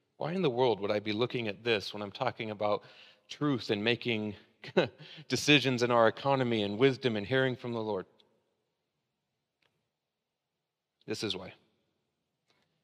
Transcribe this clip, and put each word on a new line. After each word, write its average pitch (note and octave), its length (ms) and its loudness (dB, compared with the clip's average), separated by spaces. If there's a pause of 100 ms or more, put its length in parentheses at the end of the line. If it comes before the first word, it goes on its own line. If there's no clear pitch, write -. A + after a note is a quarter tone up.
(180)
Why E3 160 -4
in F#3+ 80 -2
the D#3 60 2
world A#2+ 300 2
would G2+ 140 -2
I G#2 80 0
be G#2 120 -4
looking A#2+ 360 -2
at G2+ 160 -10
this A2+ 280 0
when G#2 80 -8
I'm G2+ 120 -8
talking A2 400 -6
about G#2 320 -2 (440)
truth C#3 420 -2
and G#2 120 0
making A2 520 -2 (420)
<laughs> - 520 -4
decisions C3+ 540 4
in A#2+ 80 2
our A#2 160 6
economy A#2+ 580 2
and G2+ 120 -2
wisdom B2 400 2
and G2+ 100 -4
hearing C3 300 0
from A#2+ 160 -8
the A2+ 80 -4
Lord? G#2 240 -4 (3000)
This G#2+ 160 -6
is G2+ 120 -4
why. F#2 200 -12 (1300)